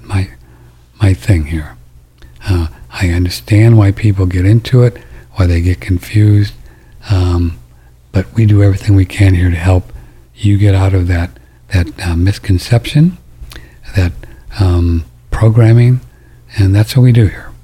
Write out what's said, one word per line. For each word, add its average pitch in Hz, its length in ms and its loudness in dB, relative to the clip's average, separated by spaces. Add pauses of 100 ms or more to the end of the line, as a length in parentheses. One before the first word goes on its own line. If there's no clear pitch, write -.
my, 98 280 -6 (720)
my 98 120 2
thing 87 320 -2
here. 78 320 -10 (680)
Uh, 85 220 -2 (240)
I 92 180 -4
understand 104 680 2
why 101 140 4
people 98 360 -2
get 90 180 -2
into 117 380 2
it, 120 140 -2 (340)
why 92 160 -2
they 85 140 0
get 87 200 -2
confused, 104 720 0 (560)
um, 87 480 -2 (540)
but - 220 -4
we 117 120 2
do 104 160 4
everything 101 340 2
we 95 100 4
can 98 280 2
here 87 160 0
to 87 60 -2
help 90 360 -2 (440)
you 101 240 0
get 98 160 2
out 95 180 0
of 90 140 0
that, 87 240 -2 (380)
that, 87 180 -2 (180)
uh, 85 100 -2
misconception, 104 1000 -2 (800)
that, 90 160 0 (480)
um, 87 460 0 (260)
programming, 117 680 2 (540)
and 98 200 2
that's 110 200 0
what 127 60 4
we 123 100 6
do 117 140 4
here. - 240 -8 (140)